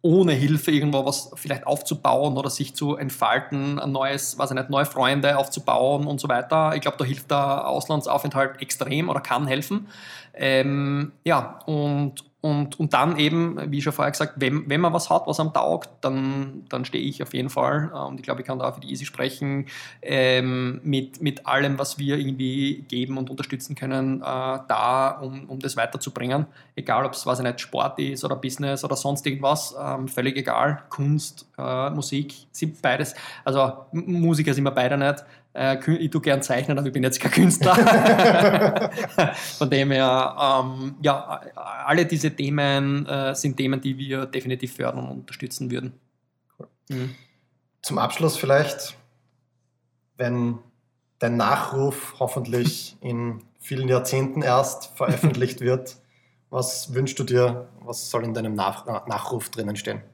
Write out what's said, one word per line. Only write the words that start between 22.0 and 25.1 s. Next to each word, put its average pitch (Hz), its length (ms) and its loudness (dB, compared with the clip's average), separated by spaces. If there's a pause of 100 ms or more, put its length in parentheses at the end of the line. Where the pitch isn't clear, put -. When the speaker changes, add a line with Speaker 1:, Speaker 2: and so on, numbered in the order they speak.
Speaker 1:
irgendwie 135 680 -2
geben 127 280 -4
und 127 140 -6
unterstützen 135 460 -8
können, 131 460 -2
äh, - 20 -12
da, 131 1000 0